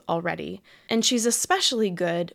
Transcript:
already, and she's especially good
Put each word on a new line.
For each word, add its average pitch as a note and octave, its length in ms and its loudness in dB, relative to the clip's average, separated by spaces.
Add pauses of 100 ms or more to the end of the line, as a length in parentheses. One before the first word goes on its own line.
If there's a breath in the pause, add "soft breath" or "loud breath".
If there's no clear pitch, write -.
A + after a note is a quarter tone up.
already, E3+ 540 -4 (260 soft breath)
and A3+ 160 2
she's A#3 220 2
especially A#3+ 640 2
good F3 460 -2